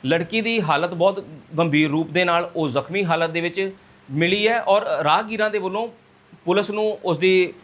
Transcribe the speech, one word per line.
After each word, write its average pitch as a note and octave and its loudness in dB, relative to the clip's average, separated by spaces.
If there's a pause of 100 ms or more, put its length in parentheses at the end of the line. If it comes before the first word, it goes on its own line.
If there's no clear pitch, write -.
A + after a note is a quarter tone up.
ਲੜਕੀ E3 0
ਦੀ A3 0
ਹਾਲਤ D#3+ 0
ਬਹੁਤ F#3+ 0 (340)
ਗੰਭੀਰ D#3 2
ਰੂਪ D#3+ -2
ਦੇ F3+ 0
ਨਾਲ E3+ 0
ਉਹ D#3 -2
ਜ਼ਖਮੀ D#3 -2
ਹਾਲਤ E3 0
ਦੇ E3 -4
ਵਿੱਚ F#3+ -4 (360)
ਮਿਲੀ F3+ 2
ਹੈ A#3 0
ਔਰ G3+ 2
ਰਾਹਗੀਰਾਂ G#3 0
ਦੇ G#3 -4
ਵੱਲੋਂ G3 -4 (560)
ਪੁਲਿਸ G3 0
ਨੂੰ G#3+ -2
ਉਸ E3 0
ਦੇ F#3 4 (120)